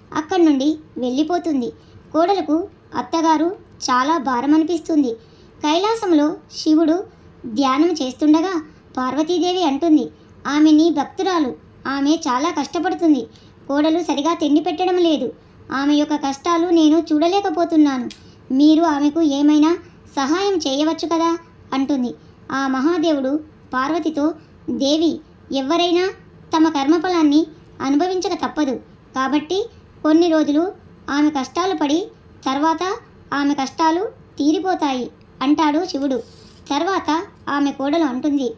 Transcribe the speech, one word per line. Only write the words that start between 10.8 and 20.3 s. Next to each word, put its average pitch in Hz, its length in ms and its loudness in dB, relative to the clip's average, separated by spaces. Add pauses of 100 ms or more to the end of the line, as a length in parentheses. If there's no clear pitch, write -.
భక్తురాలు, 311 600 -2 (360)
ఆమె 277 260 0 (160)
చాలా 269 220 0
కష్టపడుతుంది, 330 720 0 (460)
కోడలు 311 340 0
సరిగా 311 320 -2
తిండి 311 260 0
పెట్టడం 359 360 -2
లేదు, 311 320 0 (440)
ఆమె 285 220 0
యొక్క 294 220 0
కష్టాలు 330 500 -2
నేను 330 460 4
చూడలేకపోతున్నాను, 320 960 0 (440)
మీరు 302 300 4
ఆమెకు 294 380 0
ఏమైనా 302 520 4 (440)
సహాయం 349 400 0